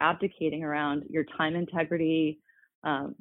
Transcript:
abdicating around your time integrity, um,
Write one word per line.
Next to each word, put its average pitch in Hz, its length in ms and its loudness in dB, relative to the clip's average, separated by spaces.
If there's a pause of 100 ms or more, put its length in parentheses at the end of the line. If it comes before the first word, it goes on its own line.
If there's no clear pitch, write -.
abdicating 160 640 0
around 147 460 -2
your 156 160 0 (120)
time 160 180 2
integrity, 160 840 0 (420)
um, 143 380 -2